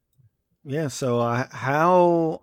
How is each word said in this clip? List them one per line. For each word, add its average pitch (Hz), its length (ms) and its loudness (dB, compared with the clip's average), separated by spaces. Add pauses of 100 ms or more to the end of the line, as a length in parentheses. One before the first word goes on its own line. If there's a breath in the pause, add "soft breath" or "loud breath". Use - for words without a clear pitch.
(640)
Yeah. 147 240 -4
So, 123 300 -2
uh, 120 320 -2
how, 165 920 2